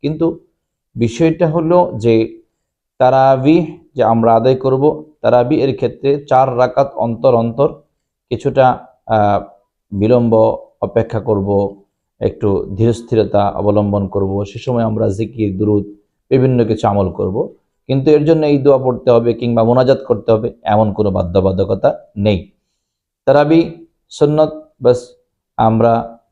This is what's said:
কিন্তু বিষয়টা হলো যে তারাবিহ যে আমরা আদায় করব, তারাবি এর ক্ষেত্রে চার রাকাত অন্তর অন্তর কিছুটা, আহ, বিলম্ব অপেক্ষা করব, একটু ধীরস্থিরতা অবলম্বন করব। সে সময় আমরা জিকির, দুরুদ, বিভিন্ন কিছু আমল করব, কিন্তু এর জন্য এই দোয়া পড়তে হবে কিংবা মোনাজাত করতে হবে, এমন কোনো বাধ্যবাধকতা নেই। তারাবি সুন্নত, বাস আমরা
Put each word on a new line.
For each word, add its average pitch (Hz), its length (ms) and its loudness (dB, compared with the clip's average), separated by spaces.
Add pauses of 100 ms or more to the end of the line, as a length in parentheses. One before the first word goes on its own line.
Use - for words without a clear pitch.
কিন্তু 160 440 -4 (480)
বিষয়টা 160 540 0
হলো 170 480 0
যে 113 460 0 (560)
তারাবিহ 135 800 2 (160)
যে 120 100 0
আমরা 113 300 2
আদায় 123 220 2
করব, 135 640 -2
তারাবি 123 420 2
এর - 120 0
ক্ষেত্রে 139 520 -4
চার 131 320 0
রাকাত 127 360 0
অন্তর 117 400 0
অন্তর 117 480 -2 (460)
কিছুটা, 127 580 0 (200)
আহ, 104 380 0 (480)
বিলম্ব 110 640 2 (220)
অপেক্ষা 113 400 -4
করব, 101 600 -2 (400)
একটু 101 560 -4
ধীরস্থিরতা 104 720 0
অবলম্বন 101 580 -2
করব। 98 360 -4
সে 101 140 -16
সময় 117 260 -4
আমরা 110 240 -2
জিকির, 101 500 -4
দুরুদ, 104 260 0 (460)
বিভিন্ন 127 340 2
কিছু 107 240 -2
আমল 101 240 0
করব, 98 420 -6 (320)
কিন্তু 135 240 0
এর 151 140 4
জন্য 156 220 2
এই 147 120 2
দোয়া 135 200 4
পড়তে 127 320 -2
হবে 117 240 4
কিংবা 117 300 0
মোনাজাত 127 420 2
করতে 113 260 -2
হবে, 110 300 -2
এমন 104 300 0
কোনো 104 180 -2
বাধ্যবাধকতা 95 960 -2 (100)
নেই। 104 340 -2 (760)
তারাবি 151 600 2 (220)
সুন্নত, 151 600 -2 (100)
বাস - 340 0 (420)
আমরা 117 600 0 (140)